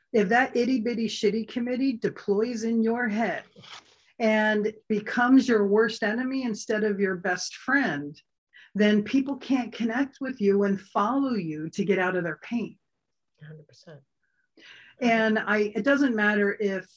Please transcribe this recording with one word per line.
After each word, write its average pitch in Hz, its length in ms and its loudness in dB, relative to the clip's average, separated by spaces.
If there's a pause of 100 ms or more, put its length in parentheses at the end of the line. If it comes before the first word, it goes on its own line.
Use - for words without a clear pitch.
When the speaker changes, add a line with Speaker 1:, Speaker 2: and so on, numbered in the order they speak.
(120)
Speaker 1:
if 208 160 4
that 247 280 2
itty 240 240 0
bitty 233 280 -2
shitty 214 400 -2
committee 254 460 -2
deploys 220 680 -4
in 226 180 0
your 233 260 0
head 202 360 -2 (720)
and 214 540 2 (160)
becomes 240 600 4
your 214 180 4
worst 214 360 2
enemy 254 420 -4
instead 214 400 -2
of 202 160 0
your 190 160 0
best 175 400 -4
friend, 160 640 -2 (540)
then 208 280 4
people 269 340 -2
can't 247 360 -4
connect 240 480 -4
with 262 200 -8
you 202 220 4
and 196 180 0
follow 247 540 -2
you 160 360 -6
to 190 140 -4
get 180 140 0
out 185 180 0
of 175 80 -2
their 160 180 -6
pain. 220 360 -6 (640)
Speaker 2:
A 151 40 -20
hundred 156 200 -20
percent. 143 340 -20 (1000)
Speaker 1:
And 220 380 2
I, 208 360 0
it 220 80 -4
doesn't 277 320 2
matter 208 460 2
if, 190 260 -4 (100)